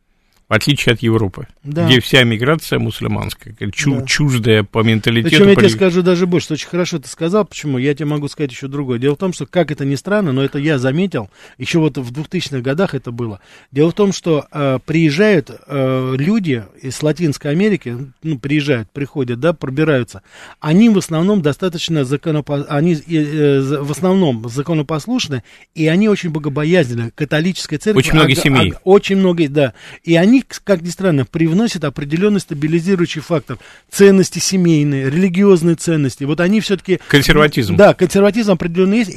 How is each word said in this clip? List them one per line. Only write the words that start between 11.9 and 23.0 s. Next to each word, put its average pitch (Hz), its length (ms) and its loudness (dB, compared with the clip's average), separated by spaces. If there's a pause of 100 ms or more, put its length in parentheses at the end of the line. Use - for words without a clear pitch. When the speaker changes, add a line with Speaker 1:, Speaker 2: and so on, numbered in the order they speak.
Speaker 2:
в 120 140 -8
двухтысячных 143 500 -6
годах 147 320 -2
это 123 180 -8
было. 117 280 -8 (320)
Дело 147 180 2
в 165 40 -4
том, 202 200 0
что, 156 380 -2
э, 139 340 -2
приезжают, 160 640 2
э, 131 720 -4
люди 160 440 -2 (200)
из 127 180 -10
Латинской 151 480 -2
Америки, 170 460 0 (260)
ну, 156 160 -6
приезжают, 139 540 -2
приходят, 127 480 -6
да, 165 140 0
пробираются. 139 680 -2 (380)
Они 190 300 4
в 208 100 4
основном 175 420 0
достаточно 156 640 -2
законопо-, 143 640 -4
они, 160 240 0
э, 151 140 -4